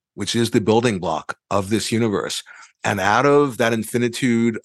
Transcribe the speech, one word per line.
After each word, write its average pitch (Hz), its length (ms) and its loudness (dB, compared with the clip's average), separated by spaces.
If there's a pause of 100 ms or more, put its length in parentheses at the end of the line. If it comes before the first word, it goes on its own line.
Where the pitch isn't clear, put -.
(140)
which - 220 -6
is 117 160 0
the 117 100 4
building 110 380 2
block 82 380 -6 (120)
of 98 200 -2
this 104 220 -2
universe. 107 520 -2 (400)
And 107 160 -2
out 120 260 2
of 143 320 4
that 117 160 2
infinitude 117 920 0